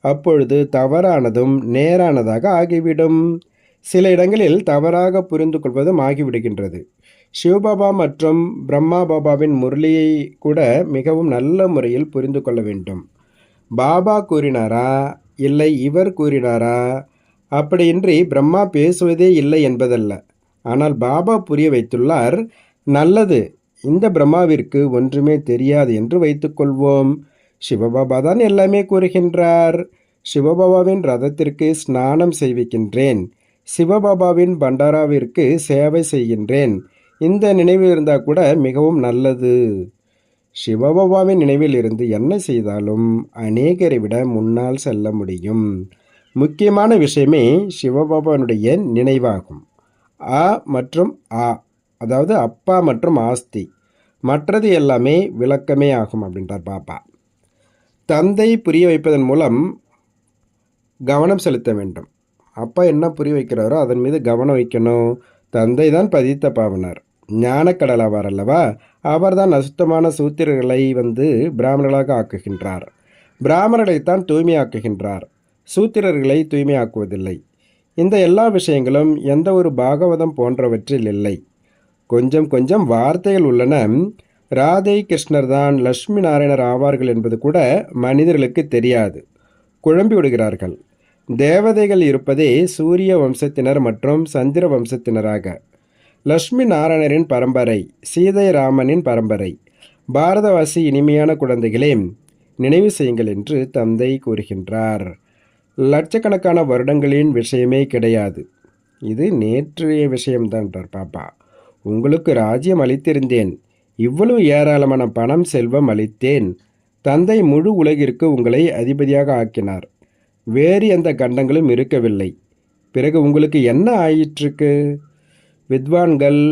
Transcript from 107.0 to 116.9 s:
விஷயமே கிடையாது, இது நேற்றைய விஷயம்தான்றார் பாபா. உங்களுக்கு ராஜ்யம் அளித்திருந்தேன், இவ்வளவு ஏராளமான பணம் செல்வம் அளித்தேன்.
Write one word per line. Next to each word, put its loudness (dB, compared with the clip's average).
விஷயமே 0
கிடையாது, -2
இது -4
நேற்றைய -2
விஷயம்தான்றார் -4
பாபா. -14
உங்களுக்கு 0
ராஜ்யம் 0
அளித்திருந்தேன், -2
இவ்வளவு 0
ஏராளமான 2
பணம் 0
செல்வம் 0
அளித்தேன். -2